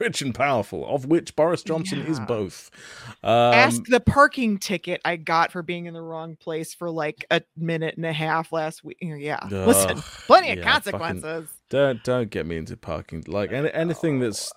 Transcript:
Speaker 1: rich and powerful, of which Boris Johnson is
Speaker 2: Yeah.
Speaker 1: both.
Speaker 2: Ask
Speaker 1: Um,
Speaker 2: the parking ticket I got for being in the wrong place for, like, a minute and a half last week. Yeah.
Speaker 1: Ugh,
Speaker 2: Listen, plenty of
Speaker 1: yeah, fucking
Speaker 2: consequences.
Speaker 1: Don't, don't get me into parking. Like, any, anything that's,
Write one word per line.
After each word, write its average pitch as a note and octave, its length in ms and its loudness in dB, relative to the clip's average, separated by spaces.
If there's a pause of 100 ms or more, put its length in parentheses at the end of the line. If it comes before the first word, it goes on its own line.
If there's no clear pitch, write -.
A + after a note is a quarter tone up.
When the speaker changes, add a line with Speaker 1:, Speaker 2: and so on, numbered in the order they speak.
Speaker 1:
rich A3+ 220 -2
and C3 120 -4
powerful, G#2+ 520 0
of B2+ 200 -2
which E3 300 0
Boris E3 260 2
Johnson E3 380 -4
is D3 180 -4
Speaker 2:
Yeah. A2 80 -6
Speaker 1:
both. G#2+ 440 -4 (520)
Speaker 2:
Ask A#2+ 560 6
Speaker 1:
Um, - 100 -8
Speaker 2:
the A#3+ 120 6
parking C4+ 580 4
ticket F3 460 -4
I E3+ 120 0
got E3 360 2
for F3+ 100 -8
being F3 240 -8
in E3 80 -12
the E3 80 -12
wrong E3 340 -10
place D#3+ 380 -8
for, E3+ 160 -6
like, D3+ 400 -4
a E3 120 2 (140)
minute D#3+ 400 -4
and E3 100 -8
a D#3+ 60 -2
half D#3+ 400 -2
last D#3+ 320 -4
week. - 160 -16
Yeah. D3+ 420 -6
Speaker 1:
Ugh, G2 100 -8 (160)
Speaker 2:
Listen, F#2 280 4 (300)
plenty E4 240 6
of F2+ 80 -2
Speaker 1:
yeah, F2 60 -6 (140)
fucking G3 140 -6
Speaker 2:
consequences. E3 560 -6 (220)
Speaker 1:
Don't, C3+ 320 2
don't B2 280 0
get E2 160 -6
me E2 100 -4
into E2 220 -8
parking. D#2+ 480 -8
Like, G2 260 -4
any, C#3+ 220 -2
anything D#3+ 460 0
that's, A2+ 360 -4